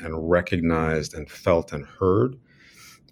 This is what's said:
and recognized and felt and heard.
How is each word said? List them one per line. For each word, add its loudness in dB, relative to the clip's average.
and -6
recognized 0
and -12
felt 0
and -8
heard. 0